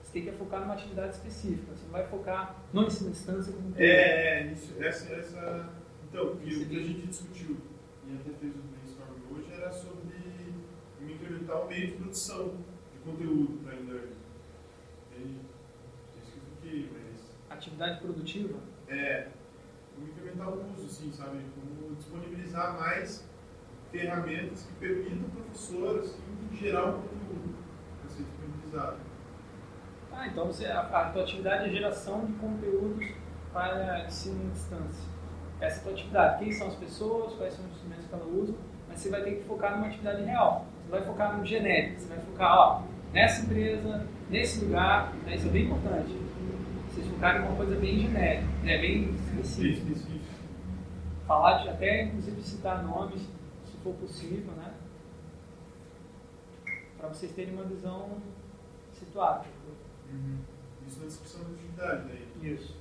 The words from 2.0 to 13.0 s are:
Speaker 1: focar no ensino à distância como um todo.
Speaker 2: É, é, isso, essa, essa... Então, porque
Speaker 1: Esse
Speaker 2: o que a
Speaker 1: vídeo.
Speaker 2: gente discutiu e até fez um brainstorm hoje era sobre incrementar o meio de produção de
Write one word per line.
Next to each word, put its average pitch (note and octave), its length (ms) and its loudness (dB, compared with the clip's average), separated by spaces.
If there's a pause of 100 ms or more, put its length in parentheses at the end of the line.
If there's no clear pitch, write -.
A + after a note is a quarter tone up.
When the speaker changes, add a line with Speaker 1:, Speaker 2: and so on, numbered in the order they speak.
Speaker 1:
focar F#3+ 480 -2 (180)
no G#3 100 8
ensino F#3+ 260 2
à - 20 -4
distância - 420 -4
como F#3+ 140 -6
um F#3 40 -4
todo. F3+ 100 4
Speaker 2:
É, E3 580 10
é, D3+ 120 -2
isso, - 320 -8
essa, E3 300 -2
essa... E3+ 560 -6 (400)
Então, F3+ 200 0
porque D#3 200 -4
Speaker 1:
Esse D3+ 140 0
Speaker 2:
o - 40 -4
que D#3+ 80 -4
a E3 40 0
Speaker 1:
vídeo. F3 160 -2
Speaker 2:
gente F3+ 120 -6
discutiu D#3+ 500 -6 (500)
e C3+ 80 -8
até C#3 140 -8 (100)
fez C#3+ 160 -6
um C#3 120 -10
brainstorm C3 440 -14 (200)
hoje D#3 220 -10
era F3+ 180 -6
sobre F3+ 420 -10 (880)
incrementar D#3+ 600 -4
o - 60 -2
meio F3+ 200 -2
de - 60 -4
produção - 600 -4 (360)
de C3+ 140 -16